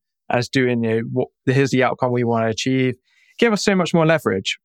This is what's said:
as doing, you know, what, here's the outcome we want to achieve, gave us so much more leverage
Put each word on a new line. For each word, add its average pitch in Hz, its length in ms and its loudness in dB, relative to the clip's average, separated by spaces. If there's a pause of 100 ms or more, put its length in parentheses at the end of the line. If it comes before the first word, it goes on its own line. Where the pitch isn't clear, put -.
(300)
as 123 180 -2
doing, 123 340 0
you 113 80 0
know, 113 100 0 (120)
what, 127 160 -2 (180)
here's 135 240 2
the 127 140 2
outcome 123 260 0
we 123 140 0
want 117 200 0
to 113 40 0
achieve, 127 480 -2 (420)
gave 233 140 2
us 202 100 0
so 196 140 2
much 175 180 0
more 165 120 4
leverage 110 580 0